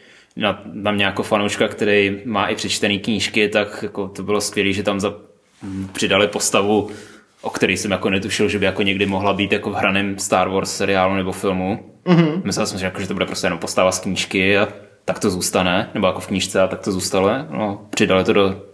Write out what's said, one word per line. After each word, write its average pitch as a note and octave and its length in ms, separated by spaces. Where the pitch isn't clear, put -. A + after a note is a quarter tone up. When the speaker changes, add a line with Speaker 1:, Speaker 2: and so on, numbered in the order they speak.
Speaker 1:
Na, G#2 260
na G#2 200
mě G2+ 120
jako G2 180
fanouška, G#2 460
který G2+ 560
má G2+ 220
i A2 80
přečtený G2+ 460
knížky, G#2+ 480
tak G#2 340
jako G2 260
to G2 140
bylo G2+ 180
skvělý, G2 320
že G2 100
tam G2 180
za-, G2+ 140
přidali G2+ 360
postavu, G2+ 640
o - 80
který F#2+ 260
jsem G2+ 140
jako F#2+ 200
netušil, G2 380
že G#2 100
by F#2 60
jako F#2+ 180
někdy G2 240
mohla G2 280
být G2+ 180
jako A2 180
v G2 40
hraném G2 440
Star F#2+ 300
Wars F#2+ 280
seriálu F#2+ 380
nebo F#2 180
filmu. F#2+ 600
Speaker 2:
Mhm. E3 360
Speaker 1:
Myslel G2+ 220
jsem, G2 120
že F#2 60
jako, F#2 160
že F#2+ 80
to G2 60
bude F#2 120
prostě - 200
jenom F2 120
postava F#2 340
z - 80
knížky G2 580
a G#2 100
tak - 140
to G#2 120
zůstane, F#2 640
nebo G2 120
jako F2+ 140
v - 60
knížce F#2+ 340
a F#2+ 80
tak G2 120
to G#2 120
zůstalo. F#2+ 380
No, G#2 400
přidali F#2+ 340
to G#2 80
do F#2+ 300